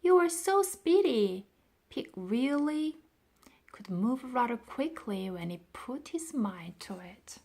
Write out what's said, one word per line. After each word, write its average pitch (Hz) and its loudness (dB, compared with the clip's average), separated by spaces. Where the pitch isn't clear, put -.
You 359 8
are 349 6
so 381 2
speedy. 269 2
Pig - -8
really 285 0
could - -20
move 214 0
rather 240 0
quickly 226 -6
when 175 -6
he 175 -8
put - -10
his 330 -8
mind 185 -4
to 185 -12
it. 180 -20